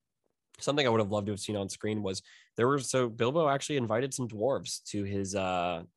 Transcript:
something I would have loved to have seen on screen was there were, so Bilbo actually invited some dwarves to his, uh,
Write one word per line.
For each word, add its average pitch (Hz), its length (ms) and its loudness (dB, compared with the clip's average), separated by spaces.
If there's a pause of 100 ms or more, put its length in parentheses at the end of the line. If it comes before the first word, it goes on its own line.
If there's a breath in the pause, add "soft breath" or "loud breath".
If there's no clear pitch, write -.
(600)
something 143 260 2
I 123 40 4
would 113 100 6
have 101 120 0
loved 104 160 0
to 107 40 -2
have 98 80 -4
seen 104 160 -4
on 98 140 -2
screen 107 340 -4
was 95 180 -4 (360 loud breath)
there 117 100 4
were, 139 120 2
so 127 280 0
Bilbo 123 400 2
actually 139 300 0
invited 123 360 0
some 123 140 -2
dwarves 107 640 -2
to 101 140 -2
his, 98 320 -2
uh, 90 480 0 (140)